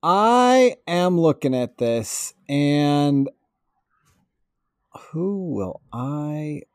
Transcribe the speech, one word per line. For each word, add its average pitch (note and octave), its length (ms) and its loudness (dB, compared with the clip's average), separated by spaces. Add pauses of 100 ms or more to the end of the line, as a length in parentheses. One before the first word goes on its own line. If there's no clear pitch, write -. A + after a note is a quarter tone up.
I B3 720 4 (100)
am F3 340 0
looking D3 340 2
at B2 220 -4
this, A#2 560 -4 (160)
and C#3+ 800 0 (1800)
who F#3 400 -6
will G2+ 300 -8 (100)
I D3 720 -8 (120)